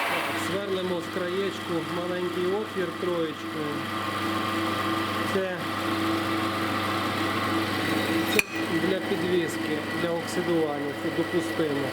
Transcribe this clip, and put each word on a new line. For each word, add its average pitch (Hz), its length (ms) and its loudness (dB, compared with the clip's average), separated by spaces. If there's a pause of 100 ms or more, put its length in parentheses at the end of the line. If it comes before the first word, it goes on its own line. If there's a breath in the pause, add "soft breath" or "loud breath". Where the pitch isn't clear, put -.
(460)
Сверлимо 185 500 0
в 165 220 -4
краєчку 180 560 -2 (220)
маленький 180 500 0
отвір, 196 420 0 (120)
троєчку. 165 600 0 (1700)
Це, 190 220 2 (2750)
це 208 60 4 (480)
для 190 80 2
підвіски, 165 800 0 (260)
для 175 80 2
оксидування, 160 840 0 (100)
це 165 140 0
допустимо. 160 760 0